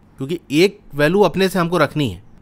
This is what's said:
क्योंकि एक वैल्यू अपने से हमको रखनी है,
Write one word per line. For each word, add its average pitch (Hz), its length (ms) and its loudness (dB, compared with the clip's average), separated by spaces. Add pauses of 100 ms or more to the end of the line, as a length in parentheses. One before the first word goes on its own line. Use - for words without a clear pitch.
(180)
क्योंकि 139 200 -8 (160)
एक 185 240 2 (160)
वैल्यू 156 280 2
अपने 185 260 2
से 190 100 -4
हमको 170 200 -2
रखनी 143 300 0
है, 90 140 -10 (200)